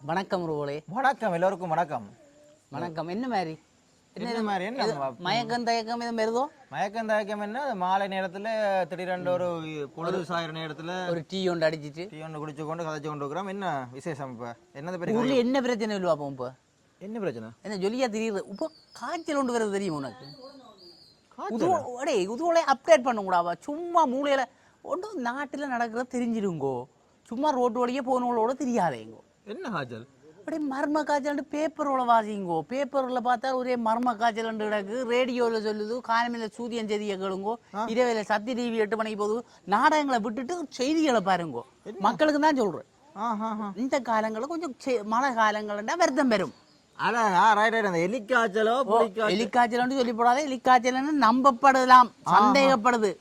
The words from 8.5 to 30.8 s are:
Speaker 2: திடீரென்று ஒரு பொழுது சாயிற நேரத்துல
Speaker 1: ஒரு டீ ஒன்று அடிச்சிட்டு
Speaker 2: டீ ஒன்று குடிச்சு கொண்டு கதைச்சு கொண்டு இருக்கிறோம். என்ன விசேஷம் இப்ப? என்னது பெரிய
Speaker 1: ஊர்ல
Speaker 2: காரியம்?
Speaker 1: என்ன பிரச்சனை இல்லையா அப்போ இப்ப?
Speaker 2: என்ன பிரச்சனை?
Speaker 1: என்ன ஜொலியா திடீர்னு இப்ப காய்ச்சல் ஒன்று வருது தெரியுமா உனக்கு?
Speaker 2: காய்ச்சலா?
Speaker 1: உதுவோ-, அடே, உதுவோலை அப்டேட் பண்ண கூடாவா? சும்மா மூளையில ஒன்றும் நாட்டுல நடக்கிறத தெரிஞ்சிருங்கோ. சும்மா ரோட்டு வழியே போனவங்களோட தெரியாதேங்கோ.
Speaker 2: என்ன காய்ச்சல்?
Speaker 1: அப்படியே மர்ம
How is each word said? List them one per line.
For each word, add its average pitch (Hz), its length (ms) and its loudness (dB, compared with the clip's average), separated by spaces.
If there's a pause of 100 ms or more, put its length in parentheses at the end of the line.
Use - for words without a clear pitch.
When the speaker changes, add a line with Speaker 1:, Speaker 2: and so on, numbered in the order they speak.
Speaker 2:
திடீரென்று 180 440 -4
ஒரு 180 160 0 (480)
பொழுது 180 260 -4
சாயிற 170 300 -4
நேரத்துல 160 580 -8
Speaker 1:
ஒரு 170 180 -4
டீ 185 200 -2
ஒன்று 165 220 2
அடிச்சிட்டு 156 400 -10
Speaker 2:
டீ 156 120 -14
ஒன்று 156 260 -10
குடிச்சு 151 180 -8
கொண்டு 165 180 -6
கதைச்சு 156 240 -6
கொண்டு 151 80 -6
இருக்கிறோம். 147 320 -6
என்ன 175 440 -6
விசேஷம் 139 400 -10
இப்ப? 120 240 -12 (180)
என்னது 170 240 -10
பெரிய 214 200 -2
Speaker 1:
ஊர்ல 247 120 0
Speaker 2:
காரியம்? 254 160 2
Speaker 1:
என்ன 262 160 0
பிரச்சனை 226 340 -2
இல்லையா 180 180 0
அப்போ 143 160 -4
இப்ப? 127 240 -8 (460)
Speaker 2:
என்ன 214 200 -10
பிரச்சனை? 117 300 -6 (120)
Speaker 1:
என்ன 202 160 -8
ஜொலியா 226 320 -2
திடீர்னு 214 400 -4
இப்ப 311 220 -8 (220)
காய்ச்சல் 320 420 -6
ஒன்று 247 240 0
வருது 214 120 0
தெரியுமா 196 260 -2
உனக்கு? 135 280 -10 (1120)
Speaker 2:
காய்ச்சலா? 262 220 -6
Speaker 1:
உதுவோ-, 294 360 0
அடே, 247 300 -2
உதுவோலை 320 420 0
அப்டேட் 269 360 6
பண்ண 233 180 0
கூடாவா? 175 380 2
சும்மா 330 480 2
மூளையில 269 380 0 (360)
ஒன்றும் 370 440 -8
நாட்டுல 277 500 -6
நடக்கிறத 233 360 -2
தெரிஞ்சிருங்கோ. 185 720 -2 (380)
சும்மா 269 260 -2
ரோட்டு 247 300 0
வழியே 247 200 0
போனவங்களோட 240 580 0
தெரியாதேங்கோ. 160 600 -2 (260)
Speaker 2:
என்ன 269 240 -10
காய்ச்சல்? 123 380 -8 (300)
Speaker 1:
அப்படியே 302 300 -6
மர்ம 294 360 -2